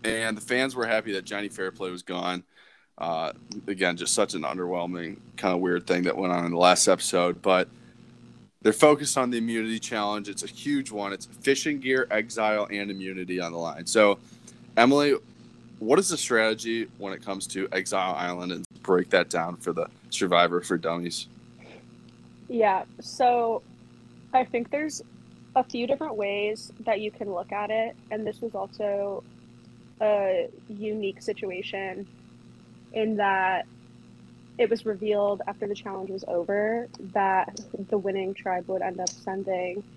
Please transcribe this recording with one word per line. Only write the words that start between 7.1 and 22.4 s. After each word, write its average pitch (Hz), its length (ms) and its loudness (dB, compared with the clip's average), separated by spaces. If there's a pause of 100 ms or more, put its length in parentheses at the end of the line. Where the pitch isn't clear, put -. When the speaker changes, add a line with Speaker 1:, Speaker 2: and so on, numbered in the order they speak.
Speaker 1:
but 92 260 4 (920)
they're 110 100 6
focused 147 460 6
on 123 120 2
the 120 80 0
immunity 113 400 -2
challenge. 104 500 -4
It's 98 140 -10
a 104 40 -8
huge 131 440 -4
one. 101 220 -4
It's 98 140 -10
fishing - 540 0
gear, 131 300 0
exile, 107 600 0
and 101 200 -6
immunity 92 500 -6
on 85 120 -4
the 85 60 -8
line. 80 280 -8
So, 104 320 6 (580)
Emily, 139 380 6 (640)
what 120 200 4
is 196 100 2
the 170 80 -2
strategy 113 720 0 (100)
when 101 140 -8
it 87 100 -12
comes 98 260 -8
to 92 240 -6
Exile 92 420 -2
Island 87 380 -4
and 87 120 -8 (180)
break 92 280 4
that 90 180 4
down 85 280 -2
for 82 160 -4
the 82 140 -2 (240)
Survivor 87 520 4
for 90 160 -2
Dummies? 85 480 -4 (1200)